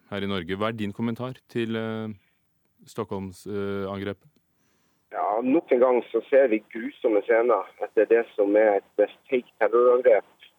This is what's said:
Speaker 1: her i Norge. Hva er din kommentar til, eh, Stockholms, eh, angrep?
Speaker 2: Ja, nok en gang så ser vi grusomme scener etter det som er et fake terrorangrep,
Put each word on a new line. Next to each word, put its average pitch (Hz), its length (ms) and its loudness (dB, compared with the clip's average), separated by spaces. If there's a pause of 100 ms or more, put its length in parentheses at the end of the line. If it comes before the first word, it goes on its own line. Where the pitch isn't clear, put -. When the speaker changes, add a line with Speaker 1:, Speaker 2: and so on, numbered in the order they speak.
(120)
Speaker 1:
her 98 100 -6
i 98 80 -6
Norge. 92 240 -6
Hva 104 140 -4
er 113 100 -8
din 101 140 -6
kommentar 120 420 -8 (140)
til, 113 260 -6
eh, 110 400 -8 (720)
Stockholms, 98 640 -10
eh, 98 420 -6
angrep? 98 300 -10 (920)
Speaker 2:
Ja, 104 300 -4
nok 139 320 0
en 123 80 2
gang 123 220 2 (100)
så 113 180 -2
ser 139 180 4
vi 107 220 0
grusomme 113 540 -2
scener 113 400 2 (180)
etter 104 240 0
det 113 200 4 (100)
som 101 180 0
er 107 220 4
et - 340 0 (180)
fake 123 300 -4
terrorangrep, 120 720 4 (300)